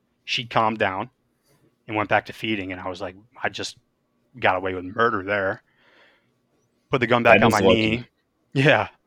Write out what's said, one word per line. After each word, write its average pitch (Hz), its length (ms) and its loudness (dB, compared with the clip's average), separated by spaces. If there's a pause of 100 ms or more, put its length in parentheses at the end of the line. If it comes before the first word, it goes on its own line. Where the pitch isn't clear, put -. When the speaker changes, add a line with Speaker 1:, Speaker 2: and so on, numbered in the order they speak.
(240)
Speaker 1:
she - 220 -6
calmed 113 320 0
down 101 320 -4 (760)
and 113 100 -8
went 107 120 -2
back 104 180 2
to 101 60 -16
feeding. 98 400 -6
And 90 80 -12
I 95 80 -10
was 92 140 -12
like, 92 140 -10 (260)
"I 104 80 -4
just - 260 -10 (640)
got 107 180 2
away 92 160 -4
with 90 120 -8
murder 110 380 -2
there." 98 400 -2 (1300)
Put 139 100 0
the 120 60 0
gun 117 160 2
back 113 180 8
Speaker 2:
That - 40 4
Speaker 1:
on 113 80 4
Speaker 2:
is 107 80 2
Speaker 1:
my 95 60 2
Speaker 2:
lucky. 95 240 4
Speaker 1:
knee. 120 160 -4 (480)
Yeah. 135 340 2 (180)